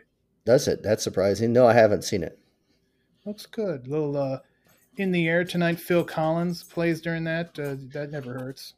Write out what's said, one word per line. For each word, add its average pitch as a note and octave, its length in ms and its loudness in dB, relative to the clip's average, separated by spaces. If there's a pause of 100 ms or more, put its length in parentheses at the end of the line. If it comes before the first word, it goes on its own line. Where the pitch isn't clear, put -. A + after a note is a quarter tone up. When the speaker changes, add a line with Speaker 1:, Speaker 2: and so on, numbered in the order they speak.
(440)
Speaker 1:
Does A#2 240 4
it? - 160 -2
That's G#2+ 180 0
surprising. G2+ 500 0
No, B2 140 6
I A2+ 60 8
haven't G#2+ 320 6
seen F#2 180 -4
it. - 160 -10 (840)
Speaker 2:
Looks G#3 200 -12
good. D3+ 440 -6
Little, D3 280 -2
uh, C3+ 220 -2 (600)
In G3 120 0
the E3+ 180 2
Air F3 140 2
Tonight, E3+ 380 -2
Phil E3+ 240 2
Collins E3+ 580 -2
plays E3+ 380 -2
during E3 240 -6
that. E3 340 -6
Uh, C#3+ 160 -6 (180)
that D3 200 -8
never B2+ 220 -8
hurts. C3 440 -12